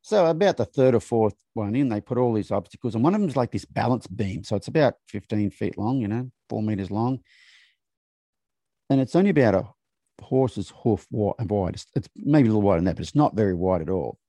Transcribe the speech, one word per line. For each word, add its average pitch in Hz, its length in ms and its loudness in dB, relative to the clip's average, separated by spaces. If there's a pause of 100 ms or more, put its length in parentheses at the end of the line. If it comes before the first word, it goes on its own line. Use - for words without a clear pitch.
So 190 260 2
about 170 300 2
the 113 80 0
third 131 280 4
or 113 60 4
fourth 110 340 0 (220)
one 104 200 -4
in, 139 140 0
they 104 100 -2
put 120 200 -4
all 123 120 2
these 107 200 -2
obstacles, 101 440 -6
and 113 80 0
one 180 120 2
of 214 60 -2
them's 156 140 -2
like 123 160 0
this - 140 -6
balance - 400 -2
beam. 104 380 -6
So 107 120 -4
it's 101 120 -6
about 135 260 2 (140)
fifteen 104 420 -4
feet - 280 -6
long, 117 220 -4
you 107 80 -4
know, 123 220 -6 (180)
four 110 140 -6
meters 98 300 -4
long. 120 280 -4 (1700)
And 135 120 2
it's - 140 -4
only 190 160 4
about 123 240 4
a 101 120 0 (560)
horse's 131 480 -2 (120)
hoof 107 280 0
wi-, 107 280 -2
wide. 98 340 -2
It's, - 220 -14
it's - 200 -6
maybe 143 320 2
a 110 40 4
little 107 100 2
wider 98 160 4
than 87 80 0
that, 87 120 0
but - 40 -10
it's 85 140 -10
not 143 200 2
very 101 200 2
wide 90 260 0
at 78 80 -8
all. 80 400 -6